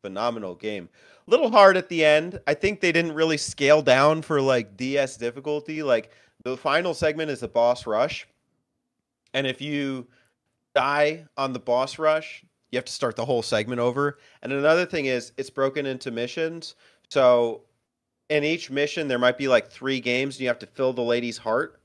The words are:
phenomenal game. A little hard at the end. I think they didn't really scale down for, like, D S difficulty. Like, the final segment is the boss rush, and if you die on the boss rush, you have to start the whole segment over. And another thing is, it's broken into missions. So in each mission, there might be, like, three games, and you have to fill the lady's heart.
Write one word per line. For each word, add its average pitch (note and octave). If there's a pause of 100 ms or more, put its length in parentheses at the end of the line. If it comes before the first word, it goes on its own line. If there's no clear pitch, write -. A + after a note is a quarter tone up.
phenomenal G2+
game. G2+ (400)
A -
little B3+
hard G3
at F#3
the E3
end. D#3+
I F3
think G3+
they F3
didn't E3+
really D#3+
scale D3
down C#3+
for, D3+
like, A#2+
D C3
S C3+
difficulty. D3
Like, A#2+ (340)
the B2+
final D#3+
segment D#3
is B2+
the A#2
boss A#2+
rush, A#2+ (1040)
and C3+
if C3
you C#3 (680)
die D3 (100)
on C3+
the B2
boss B2
rush, D#3 (280)
you B2
have B2
to -
start A#2+
the A#2
whole B2
segment A#2
over. C#3 (240)
And B2+
another D#3
thing E3+
is, B2
it's C3+
broken C3+
into C3
missions. D#3+ (360)
So B2 (680)
in D3+
each D#3+
mission, D3
there B2
might B2
be, C#3
like, B2
three C3
games, B2+
and -
you C3
have A#2
to G#2
fill C3
the B2
lady's A#2+
heart. A2+